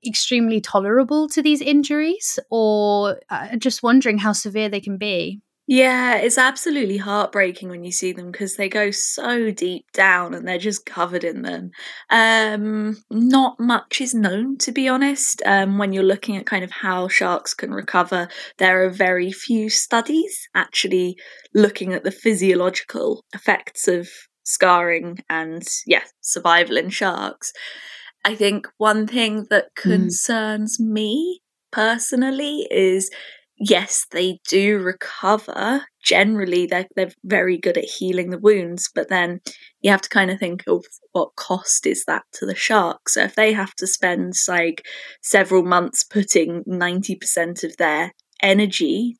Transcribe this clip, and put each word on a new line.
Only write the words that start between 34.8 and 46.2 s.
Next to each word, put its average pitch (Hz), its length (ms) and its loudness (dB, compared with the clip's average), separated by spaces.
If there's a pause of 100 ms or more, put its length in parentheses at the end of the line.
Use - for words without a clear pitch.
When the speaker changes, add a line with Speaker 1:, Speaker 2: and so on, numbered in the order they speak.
Speaker 2:
Generally, 185 640 2
they're, 180 200 -4 (100)
they're 185 160 -2 (120)
very 185 340 0
good 170 180 0
at - 80 0
healing 180 460 -4
the 180 80 -8
wounds, 185 560 2
but - 140 -4
then 175 320 -2 (420)
you 202 80 2
have 196 120 2
to - 60 -10
kind 190 220 0
of 196 80 -4
think 180 280 -6
of 180 180 0 (280)
what - 240 -4
cost - 500 -2
is - 200 -2
that - 160 -4 (120)
to - 120 -8
the 190 80 -4
shark. - 540 0
So - 140 2
if 202 120 -2
they 220 180 4
have 196 240 -4
to 185 100 -6
spend, 180 480 -2 (140)
like, 170 360 -2 (380)
several 190 400 4
months 175 420 0
putting 170 600 2